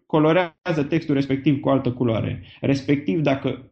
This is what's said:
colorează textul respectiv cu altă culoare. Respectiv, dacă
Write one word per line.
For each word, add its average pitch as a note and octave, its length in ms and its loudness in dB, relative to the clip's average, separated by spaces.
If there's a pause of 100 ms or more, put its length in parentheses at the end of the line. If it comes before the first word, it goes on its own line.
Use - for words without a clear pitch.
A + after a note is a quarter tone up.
colorează D#3+ 840 2
textul D#3 240 -2
respectiv C3+ 460 0
cu C3+ 100 -2
altă C3 220 2
culoare. A2+ 520 -2 (180)
Respectiv, C#3+ 600 0
dacă C3+ 500 -2